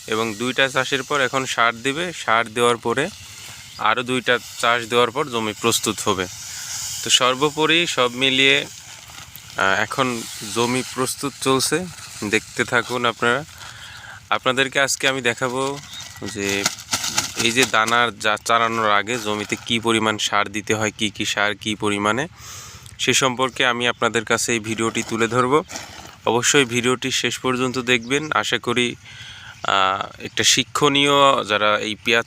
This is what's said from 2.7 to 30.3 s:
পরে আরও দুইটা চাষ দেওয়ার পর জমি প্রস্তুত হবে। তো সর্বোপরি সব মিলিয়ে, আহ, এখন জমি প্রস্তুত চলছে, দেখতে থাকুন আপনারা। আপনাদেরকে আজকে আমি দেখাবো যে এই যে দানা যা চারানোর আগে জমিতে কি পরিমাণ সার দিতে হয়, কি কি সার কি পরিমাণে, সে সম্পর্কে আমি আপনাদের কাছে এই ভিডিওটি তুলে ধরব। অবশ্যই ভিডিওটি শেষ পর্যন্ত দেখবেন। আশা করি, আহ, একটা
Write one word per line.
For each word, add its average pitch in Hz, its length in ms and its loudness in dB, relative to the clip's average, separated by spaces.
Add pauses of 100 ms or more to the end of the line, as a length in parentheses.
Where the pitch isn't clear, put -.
পরে 120 320 -2 (680)
আরও 113 260 2
দুইটা 123 360 2 (200)
চাষ 120 260 2
দেওয়ার 120 260 4
পর 147 160 -2
জমি 113 260 -2
প্রস্তুত 113 520 0
হবে। 95 220 2 (760)
তো 123 60 -4
সর্বোপরি 147 800 2
সব 123 240 2
মিলিয়ে, 135 540 2
আহ, - 1160 -4
এখন 123 400 -2 (320)
জমি 120 300 0 (100)
প্রস্তুত 131 480 -4
চলছে, 135 440 2 (440)
দেখতে 107 340 0
থাকুন 120 420 0
আপনারা। 120 380 0 (880)
আপনাদেরকে 131 500 0
আজকে - 280 0
আমি 135 140 0
দেখাবো 131 560 -2 (560)
যে 101 300 0 (720)
এই 117 140 2
যে 127 200 4
দানা 117 400 4
যা 107 340 0
চারানোর 113 460 2
আগে 104 280 2
জমিতে 107 360 -2 (100)
কি 117 140 0
পরিমাণ 110 380 2
সার 101 320 0
দিতে 107 260 -4
হয়, 107 220 0
কি 110 120 -2
কি 104 160 -6
সার 104 300 0
কি 107 200 -6
পরিমাণে, 104 520 0 (720)
সে 127 140 2
সম্পর্কে 127 520 0
আমি 120 220 0
আপনাদের 117 380 0
কাছে 117 280 0
এই 117 60 0
ভিডিওটি 113 500 -2
তুলে 113 180 0
ধরব। 127 360 2 (600)
অবশ্যই 120 400 4
ভিডিওটি 123 460 0
শেষ - 280 -2
পর্যন্ত 127 380 0
দেখবেন। 127 540 0
আশা 107 260 0
করি, 120 380 0 (720)
আহ, 98 580 0
একটা - 180 -2